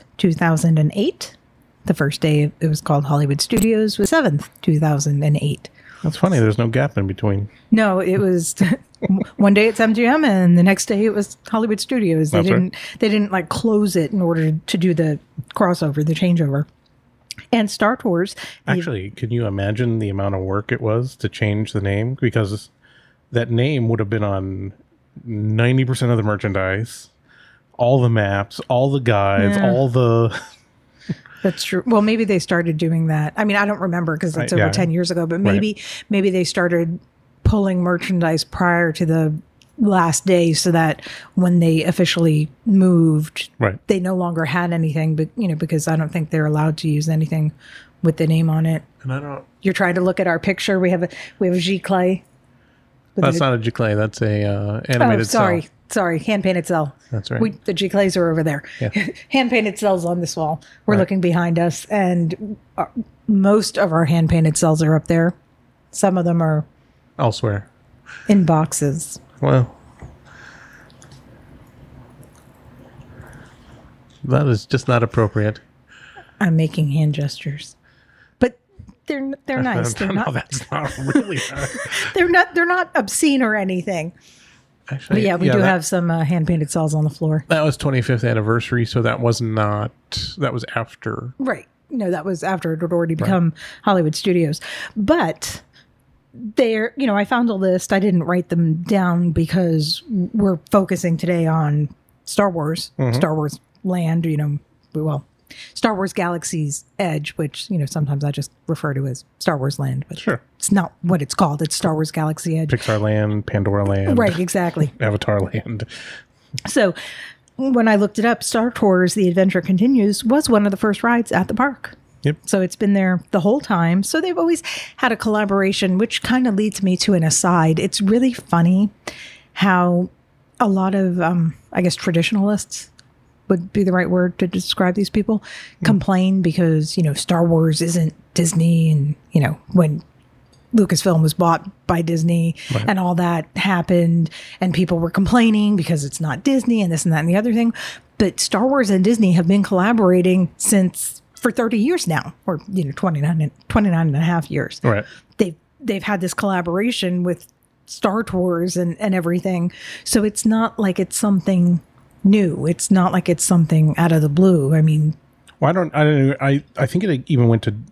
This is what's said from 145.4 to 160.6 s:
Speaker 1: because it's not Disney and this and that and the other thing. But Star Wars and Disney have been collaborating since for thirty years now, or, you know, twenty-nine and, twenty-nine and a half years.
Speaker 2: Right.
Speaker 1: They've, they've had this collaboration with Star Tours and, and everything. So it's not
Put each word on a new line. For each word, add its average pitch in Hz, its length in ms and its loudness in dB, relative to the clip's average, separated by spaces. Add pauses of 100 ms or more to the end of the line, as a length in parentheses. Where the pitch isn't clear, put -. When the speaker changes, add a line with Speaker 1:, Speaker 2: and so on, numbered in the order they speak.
Speaker 1:
because 160 280 -2
it's 139 160 -10
not 156 220 -4
Disney 240 400 2
and 175 80 0
this 160 140 -2
and 165 80 2
that 156 80 2
and 165 80 -2
the 180 80 2
other 220 160 0
thing. 233 200 0 (460)
But 196 220 0
Star 214 260 0
Wars 262 240 2
and 185 140 4
Disney 214 280 4
have 170 140 4
been 196 160 4
collaborating 185 920 2
since - 640 0 (240)
for 233 80 2
thirty 226 260 -2
years 294 300 0
now, 156 260 -4 (120)
or, 165 120 -4 (100)
you 190 160 -2
know, 135 120 -6
twenty-nine 160 440 0
and, 151 120 -2 (160)
twenty-nine 170 400 2
and 139 80 0
a 151 40 0
half 165 300 0
years. - 320 -6
Speaker 2:
Right. 107 220 0 (320)
Speaker 1:
They've, 175 180 -2 (240)
they've 196 240 -6
had 202 180 -2
this 180 140 -4
collaboration 185 880 -2
with 175 240 -4 (400)
Star 214 380 -2
Tours 175 540 -2
and, 170 200 -2
and 202 160 -2
everything. 175 560 0 (340)
So 208 200 0
it's 208 220 -4
not 226 320 0